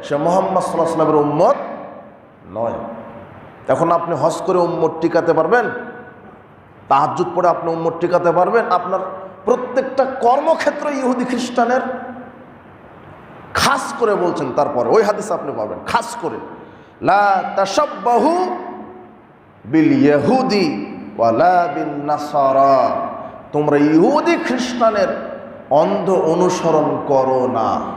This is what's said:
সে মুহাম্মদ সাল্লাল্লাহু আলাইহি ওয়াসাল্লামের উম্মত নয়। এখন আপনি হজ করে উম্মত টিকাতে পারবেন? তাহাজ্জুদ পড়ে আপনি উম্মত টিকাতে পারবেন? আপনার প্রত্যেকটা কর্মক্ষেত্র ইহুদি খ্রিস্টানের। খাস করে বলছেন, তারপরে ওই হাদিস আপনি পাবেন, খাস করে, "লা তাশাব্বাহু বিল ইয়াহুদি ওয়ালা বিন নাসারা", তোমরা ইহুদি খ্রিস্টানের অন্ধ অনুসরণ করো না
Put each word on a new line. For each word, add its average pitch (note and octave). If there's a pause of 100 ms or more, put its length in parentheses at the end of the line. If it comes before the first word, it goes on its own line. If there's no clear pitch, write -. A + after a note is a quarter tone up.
সে C#3+
মুহাম্মদ F#3
সাল্লাল্লাহু D#3+
আলাইহি D#3
ওয়াসাল্লামের -
উম্মত D3+ (960)
নয়। G#2+ (880)
এখন D#3+
আপনি E3+
হজ D#3
করে F#3
উম্মত E3 (100)
টিকাতে E3
পারবেন? E3 (1200)
তাহাজ্জুদ D3+
পড়ে F3
আপনি E3
উম্মত E3
টিকাতে F3
পারবেন? F#3
আপনার F3+ (460)
প্রত্যেকটা B3+
কর্মক্ষেত্র D4
ইহুদি B3+
খ্রিস্টানের। A#3+ (1700)
খাস C4+
করে G#3+
বলছেন, D#3
তারপরে B2
ওই G#3
হাদিস G3+
আপনি D3
পাবেন, F#2+
খাস -
করে, C3+ (640)
"লা G3 (120)
তাশাব্বাহু D4+ (1080)
বিল C#3
ইয়াহুদি F#3 (200)
ওয়ালা E3
বিন D3
নাসারা", C#3 (640)
তোমরা D3
ইহুদি B3+
খ্রিস্টানের A3+ (640)
অন্ধ F3+
অনুসরণ D#3+ (100)
করো C3
না A2 (160)